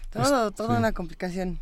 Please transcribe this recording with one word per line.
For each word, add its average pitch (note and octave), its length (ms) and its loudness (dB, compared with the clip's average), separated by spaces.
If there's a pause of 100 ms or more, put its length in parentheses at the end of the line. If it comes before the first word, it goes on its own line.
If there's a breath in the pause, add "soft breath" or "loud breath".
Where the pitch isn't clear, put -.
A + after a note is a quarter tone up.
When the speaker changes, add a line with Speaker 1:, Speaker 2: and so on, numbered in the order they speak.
(100)
Speaker 1:
Todo, A#3+ 380 2
Speaker 2:
Es-, G3+ 60 -6
Speaker 1:
toda A3+ 200 0
Speaker 2:
sí. A#3+ 40 4
Speaker 1:
una A3+ 140 2
complicación, F3+ 680 -4